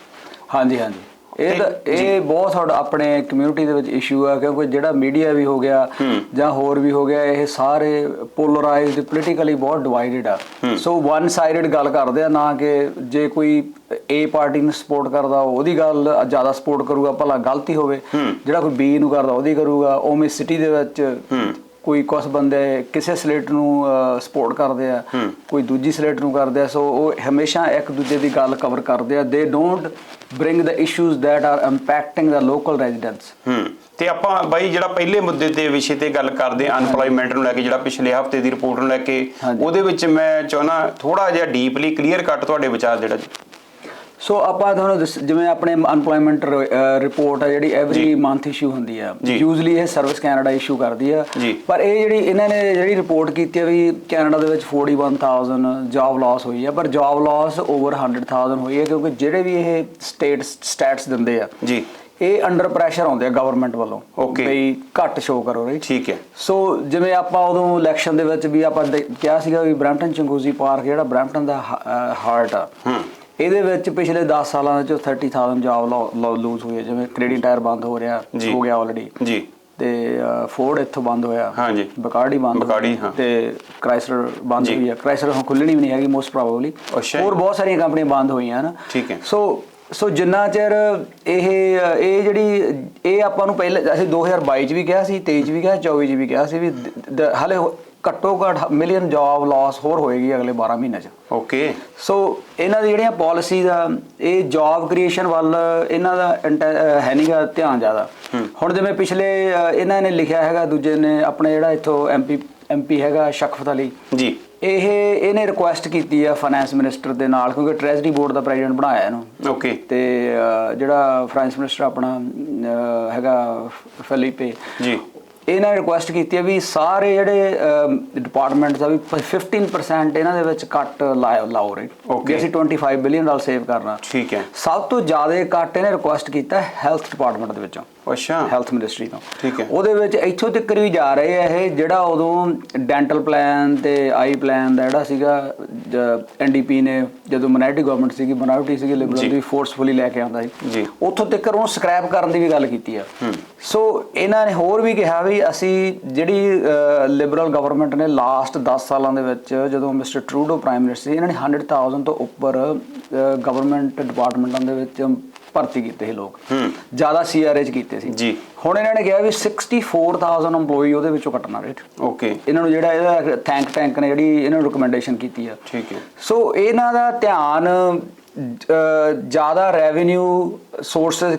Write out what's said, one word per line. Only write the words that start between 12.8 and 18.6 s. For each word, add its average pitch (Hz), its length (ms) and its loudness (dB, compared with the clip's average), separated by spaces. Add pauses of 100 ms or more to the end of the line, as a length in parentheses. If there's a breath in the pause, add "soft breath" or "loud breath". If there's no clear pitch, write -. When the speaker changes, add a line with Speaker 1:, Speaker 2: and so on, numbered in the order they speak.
Speaker 1:
ਜੇ 143 260 0
ਕੋਈ 151 440 0 (380)
ਏ 151 160 0
ਪਾਰਟੀ 151 340 0
ਨੂੰ 151 120 2
ਸਪੋਰਟ 143 360 -2
ਕਰਦਾ, 135 320 2
ਉਹਦੀ 135 380 0
ਗੱਲ 151 500 2
ਜ਼ਿਆਦਾ 135 240 2
ਸਪੋਰਟ 139 340 -2
ਕਰੂਗਾ, 143 260 0
ਭਲਾ 139 240 0
ਗਲਤੀ 139 380 -2
ਹੋਵੇ। 139 260 0 (140 loud breath)
Speaker 2:
ਹੂੰ। 135 200 0 (120)
Speaker 1:
ਜਿਹੜਾ 156 140 2